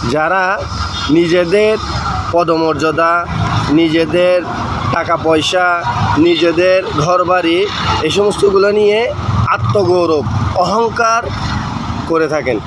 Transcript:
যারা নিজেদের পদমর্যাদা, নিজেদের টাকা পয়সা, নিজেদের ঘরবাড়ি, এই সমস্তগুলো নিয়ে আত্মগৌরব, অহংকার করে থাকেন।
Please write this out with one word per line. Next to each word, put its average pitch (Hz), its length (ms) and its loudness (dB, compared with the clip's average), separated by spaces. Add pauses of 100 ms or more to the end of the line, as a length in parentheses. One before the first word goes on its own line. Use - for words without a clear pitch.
(140)
যারা 170 300 0 (720)
নিজেদের 175 600 2 (560)
পদমর্যাদা, 160 800 0 (680)
নিজেদের 165 600 2 (560)
টাকা 165 220 0 (100)
পয়সা, 160 400 2 (600)
নিজেদের 170 540 2 (240)
ঘরবাড়ি, 175 540 2 (480)
এই 160 120 0
সমস্তগুলো 202 500 2 (100)
নিয়ে 208 200 4 (560)
আত্মগৌরব, 175 680 2 (400)
অহংকার 226 580 0 (880)
করে 160 240 0
থাকেন। 127 320 -2